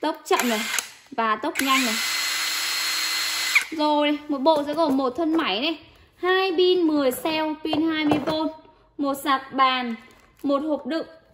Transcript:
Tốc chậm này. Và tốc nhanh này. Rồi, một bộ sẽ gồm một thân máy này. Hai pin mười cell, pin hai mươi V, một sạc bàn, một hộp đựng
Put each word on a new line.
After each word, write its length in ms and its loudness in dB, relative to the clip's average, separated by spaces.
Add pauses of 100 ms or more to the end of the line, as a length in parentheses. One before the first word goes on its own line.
Tốc 140 -2 (100)
chậm 240 2
này. 120 0 (500)
Và 240 0
tốc 260 -4
nhanh 240 2
này. 100 0 (1800)
Rồi, 560 2
một 100 -2
bộ 260 4
sẽ 100 -4
gồm 240 2
một 120 0
thân 280 -2
máy 240 0
này. 180 -2 (360)
Hai 420 2
pin 240 4
mười 300 4
cell, 420 -2 (100)
pin 260 0
hai 160 0
mươi 200 4
V, 60 -2 (640)
một 160 0
sạc 400 -2
bàn, 420 0 (480)
một 200 0
hộp 220 -2
đựng 220 -4 (260)